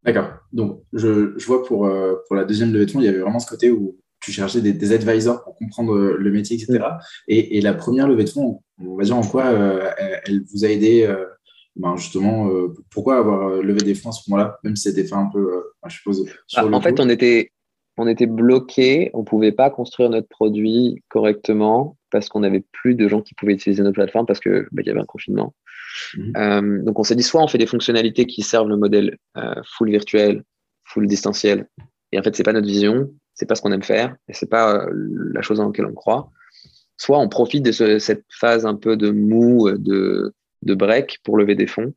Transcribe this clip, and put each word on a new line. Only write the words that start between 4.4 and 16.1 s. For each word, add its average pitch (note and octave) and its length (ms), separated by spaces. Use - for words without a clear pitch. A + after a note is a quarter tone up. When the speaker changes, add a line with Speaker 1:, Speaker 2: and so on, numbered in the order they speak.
Speaker 1:
des, G#2 120
des G2+ 180
advisors A2+ 520
pour - 120
comprendre, A2+ 400
euh, G2 220
le G2 140
métier, G#2 240
et A2+ 40
cetera. G#2+ 360
Speaker 2:
Mm. - 40
Speaker 1:
Et, G#2 300
et G2+ 40
la G2+ 120
première C3 340
levée A2+ 160
de - 60
fonds, C3+ 320
on F#2 160
va G2 80
dire A#2 120
en A#2+ 60
quoi, B2 240
euh, G2 520
elle, F#2+ 280
elle G2 260
vous G2+ 140
a G#2 40
aidé, A2 340
euh, F#2+ 220
ben F2+ 200
justement, G2+ 540
euh, F2+ 240
pourquoi B2+ 280
avoir, G2+ 300
euh, F#2+ 140
levé G2+ 200
des G2 120
fonds A#2 160
à - 20
ce - 180
moment-là, G2+ 340
même G#2+ 120
si G#2 140
c'était F#2+ 160
fait G2 100
un G2+ 160
peu, G2+ 80
euh, F2+ 220
ben, F2 60
je - 80
suppose, F#2+ 280